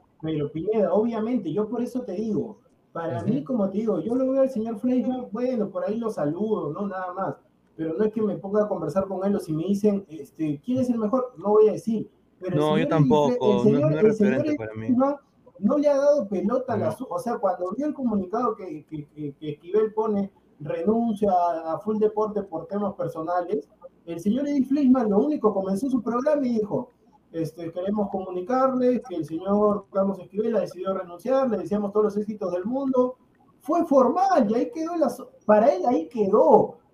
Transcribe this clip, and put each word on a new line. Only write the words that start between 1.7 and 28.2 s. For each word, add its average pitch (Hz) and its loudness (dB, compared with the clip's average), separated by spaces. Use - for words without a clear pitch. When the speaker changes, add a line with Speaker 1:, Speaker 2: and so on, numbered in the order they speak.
Speaker 1:
eso 247 -4
te 190 -8
digo, 180 -4
para 160 -6
Speaker 2:
Ujú. - -6
Speaker 1:
mí, 294 -4
como 214 -2
te 190 -8
digo, 208 -2
yo 214 -4
lo 262 0
veo 269 2
al 262 2
señor 220 -6
Fleischmann, 254 -2
bueno, 233 -2
por 180 -6
ahí 208 -2
lo 226 -4
saludo, 175 -2
¿no? 196 -6
Nada 185 -8
más. 180 -6
Pero 160 -4
no 202 0
es 208 0
que 220 -4
me 190 0
ponga 202 0
a - -4
conversar 185 -2
con 190 -4
él 202 2
o - 0
si - -6
me 160 -2
dicen, 202 2
este, 151 -6
"¿Quién 254 0
es 247 2
el 233 2
mejor?", 226 -4
no 190 -2
voy 214 8
a 196 0
decir. 220 -4
Pero 185 -6
el 147 2
Speaker 2:
No, 151 4
yo 151 4
Speaker 1:
señor 156 4
Edifle-, 160 2
Speaker 2:
tampoco, 147 4
Speaker 1:
el - 4
Speaker 2:
no, - 2
Speaker 1:
señor, 214 6
Speaker 2:
no - 2
es 214 4
Speaker 1:
el 214 6
señor 208 4
Speaker 2:
referente 294 0
para 220 -6
mí. 220 -8
Speaker 1:
Fleischmann 262 2
no 247 2
le 294 4
ha 277 4
dado 285 4
pelota 226 0
a 220 -2
la 220 0
Speaker 2:
No. - -2
Speaker 1:
su-, 254 -10
o 175 -4
sea, 233 -4
cuando 180 -2
vio 285 -2
el 302 -2
comunicado 220 -2
que, 160 -12
que, 151 -10
que, 147 -10
que 151 -10
Esquivel 208 -2
pone 214 -2
renuncia 202 0
a, 165 0
a 160 -2
Full 214 -4
Deporte 208 0
por 165 -10
temas 202 -4
personales, 170 -4
el 170 -8
señor 254 0
Eddie 285 2
Fleischmann 254 4
lo 190 2
único 269 2
comenzó 196 -2
su 240 -2
programa 262 0
y 240 0
dijo: - -4
este, 165 -6
"Queremos 202 -2
comunicarles 247 0